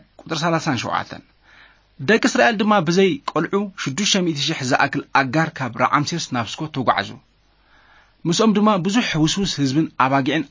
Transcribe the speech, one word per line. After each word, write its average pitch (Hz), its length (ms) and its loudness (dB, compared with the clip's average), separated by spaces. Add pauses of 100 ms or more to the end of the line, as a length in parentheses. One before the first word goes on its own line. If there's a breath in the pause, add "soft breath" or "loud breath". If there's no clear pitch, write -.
(180)
ቁጥሪ - 200 -8
ሰላሳን 160 420 -2
ሸውዓተን። - 440 -6 (760 soft breath)
ደቂ 190 260 2
እስራኤል 240 320 2
ድማ 214 240 2
ብዘይ 175 300 4 (140)
ቈልዑ 196 360 -2 (160)
ሽዱሽተ 185 440 -2
ሚእቲ 160 200 -2
ሽሕ 147 220 -4
ዝኣክል 139 380 0 (120)
ኣጋር 139 360 2
ካብ 123 280 -8
ራዓምሴስ 147 520 0
ናብ 117 180 -4
ስኮት 156 260 -10
ተጓዓዙ። 104 360 -4 (1160 soft breath)
ምስኦም 214 280 2
ድማ 208 240 4
ብዙሕ 190 400 0
ውስውስ 160 380 0
ህዝብን 143 320 0 (120)
ኣባጊዕን 135 520 2